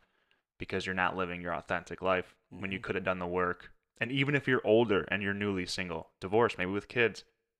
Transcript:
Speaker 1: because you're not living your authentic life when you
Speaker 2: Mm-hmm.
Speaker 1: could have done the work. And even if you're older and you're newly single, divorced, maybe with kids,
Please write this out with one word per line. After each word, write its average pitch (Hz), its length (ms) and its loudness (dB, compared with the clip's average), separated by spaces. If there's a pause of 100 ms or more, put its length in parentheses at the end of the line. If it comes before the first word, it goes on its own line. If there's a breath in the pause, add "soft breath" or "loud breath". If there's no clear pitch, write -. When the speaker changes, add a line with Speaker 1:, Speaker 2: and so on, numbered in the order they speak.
(600)
Speaker 1:
because 92 260 -4
you're 92 100 -2
not 90 200 0
living 87 260 -4
your 87 120 -4
authentic 85 480 -6
life 92 340 0 (140)
when 95 220 -8
you 95 80 -4
Speaker 2:
Mm-hmm. - 40 -10
Speaker 1:
could - 120 -4
have 92 100 -2
done 92 140 0
the 90 80 -4
work. 90 440 -2 (280)
And 120 120 -2
even 139 240 2
if 135 120 0
you're 127 180 2
older 107 440 6
and 98 140 0
you're 98 100 0
newly 101 320 -2
single, 87 440 -6 (100)
divorced, 107 380 2
maybe 92 140 -2
with 101 180 -4
kids, 113 340 0 (360)